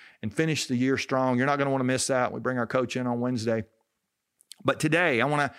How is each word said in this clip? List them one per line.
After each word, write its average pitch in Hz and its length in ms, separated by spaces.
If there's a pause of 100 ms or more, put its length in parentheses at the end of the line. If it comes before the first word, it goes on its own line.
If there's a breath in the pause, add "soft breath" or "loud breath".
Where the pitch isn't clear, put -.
(200 loud breath)
and 107 140
finish 160 320
the 127 80
year 131 240
strong. 131 400
You're 131 80
not 143 120
gonna 139 120
wanna 131 140
miss 127 240
that. 123 240
We 123 80
bring 123 180
our 113 80
coach 127 300
in 127 100
on 120 140
Wednesday. 113 420 (1040)
But 139 160
today, 156 400
I 127 60
wanna, 147 320